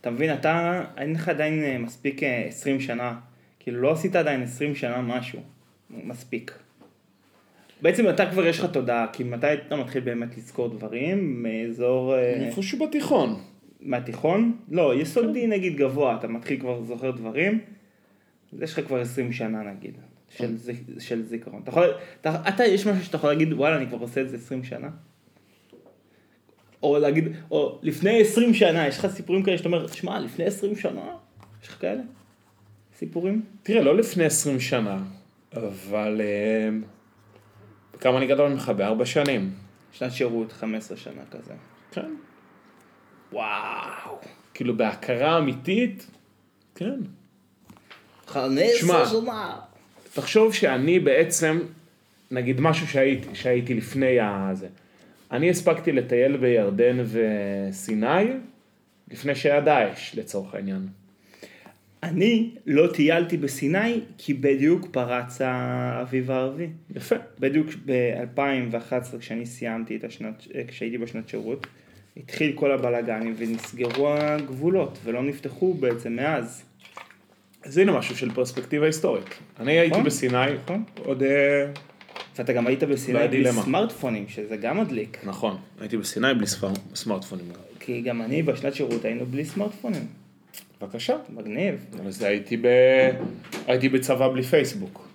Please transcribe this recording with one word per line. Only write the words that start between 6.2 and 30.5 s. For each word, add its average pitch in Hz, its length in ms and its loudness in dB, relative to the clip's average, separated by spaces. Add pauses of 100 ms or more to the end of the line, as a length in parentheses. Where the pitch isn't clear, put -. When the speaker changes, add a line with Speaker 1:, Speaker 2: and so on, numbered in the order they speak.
Speaker 1:
בעצם 190 260 4
אתה 180 220 4
כבר 180 160 2
יש 165 120 2
לך - 140 -2
תודעה, 120 400 0
כי 127 120 -6
מתי 123 280 0
אתה 147 240 -4
מתחיל 127 240 -4
באמת 120 380 -6
לזכור 120 300 -6
דברים? 123 760 -4
מאזור, 120 720 0
אה, 123 320 2
Speaker 2:
איפשהו 190 320 -4
בתיכון. 247 600 2 (400)
Speaker 1:
מהתיכון? 156 760 0 (140)
לא, 147 240 4
יסודי, 220 480 0
Speaker 2:
כן. 233 100 2
Speaker 1:
נגיד, 185 240 0
גבוה, 135 400 2
אתה 113 120 -8
מתחיל 117 320 -6
כבר 123 240 -6
זוכר 123 260 -6
דברים, 131 500 -2 (920)
אז - 100 -10
יש 160 100 -8
לך 151 140 -6
כבר 131 140 -2
עשרים 123 320 -4
שנה, 110 300 -6
נגיד, 101 320 -12 (360)
של - 160 -20
Speaker 2:
כן. 113 100 -6
Speaker 1:
זיכ-, 120 440 -12
של 117 220 -6
זיכרון. 113 400 -10
אתה - 80 -10
יכול, 175 160 4 (340)
אתה, 156 160 -2 (120)
אתה, 196 160 2
יש 196 220 4
משהו 190 180 2
שאתה 170 120 -8
יכול 147 140 2
להגיד, 156 220 2
"וואלה, 147 240 2
אני 135 100 -2
כבר 117 120 -8
עושה 120 220 -6
את 131 80 -2
זה 127 80 -10
עשרים 127 280 -8
שנה"? 123 240 -10 (1900)
או 147 160 4
להגיד, 147 260 4 (260)
או - 320 0
לפני 196 380 4
עשרים 233 340 6
שנה, 170 340 6
יש 135 100 -4
לך - 80 -2
סיפורים 190 360 0
כאלה 190 160 2
שאתה 170 100 -2
אומר, 165 180 0
"שמע, - 320 -6
לפני - 260 -4
עשרים 202 320 -2